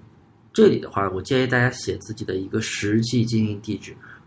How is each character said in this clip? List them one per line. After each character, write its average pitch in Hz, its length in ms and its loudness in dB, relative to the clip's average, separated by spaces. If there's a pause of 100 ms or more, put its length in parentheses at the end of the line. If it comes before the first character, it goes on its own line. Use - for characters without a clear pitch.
(520)
这 113 160 8
里 - 120 2
的 - 100 -12
话， 98 200 -2
我 92 100 -6
建 127 220 0
议 127 40 0
大 123 120 2
家 123 120 4
写 92 280 -6
自 110 160 -12
己 110 100 -10
的 95 120 -4
一 95 120 -6
个 110 120 -2
实 107 420 0
际 120 220 2
经 110 220 0
营 104 140 -4
地 104 160 -6
址， - 180 -12 (320)